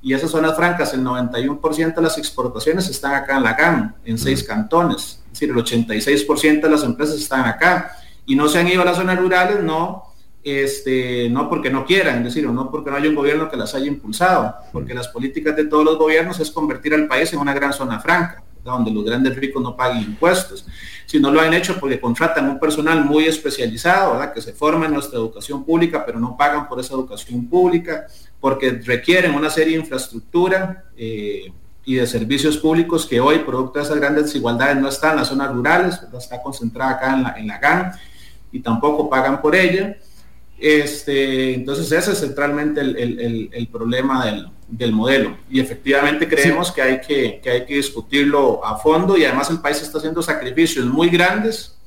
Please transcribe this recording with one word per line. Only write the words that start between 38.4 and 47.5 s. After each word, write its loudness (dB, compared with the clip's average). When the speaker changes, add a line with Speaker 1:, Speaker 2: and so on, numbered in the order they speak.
Speaker 1:
y -8
tampoco 0
pagan 0
por 4
ella. 2
Este, 2
entonces -4
ese 2
es 0
centralmente -2
el, 0
el, -2
el, -4
el -6
problema -2
del, -6
del -2
modelo. 2
Y 0
efectivamente 0
creemos 2
Speaker 2:
Sí. -8
Speaker 1:
que 0
hay 2
que, -2
que -4